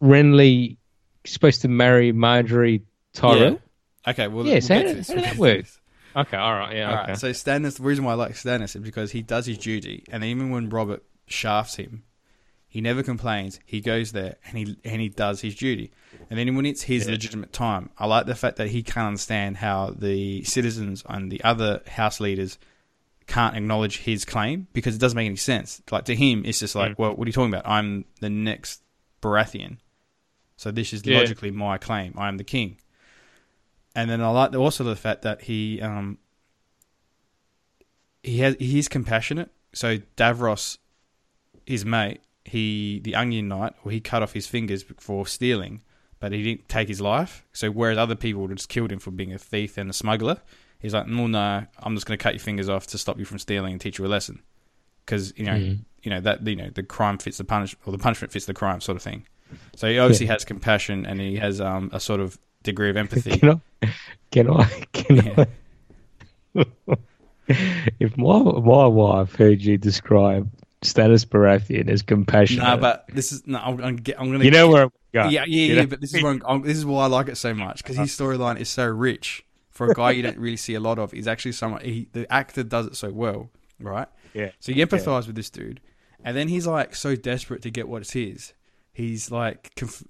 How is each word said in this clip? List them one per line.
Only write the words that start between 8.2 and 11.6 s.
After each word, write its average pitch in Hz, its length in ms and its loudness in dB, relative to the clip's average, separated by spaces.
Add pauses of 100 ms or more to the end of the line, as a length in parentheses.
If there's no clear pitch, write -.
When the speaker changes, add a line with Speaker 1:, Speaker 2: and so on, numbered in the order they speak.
Speaker 2:
Stannis 120 420 -6
is 101 60 -14
because 107 300 -10
he 117 100 -8
does 117 240 -4
his 110 120 -8
duty, 101 520 -8
and 110 140 -10
even 127 260 -4
when 120 180 -6
Robert 107 340 -6 (240)
shafts 107 500 -4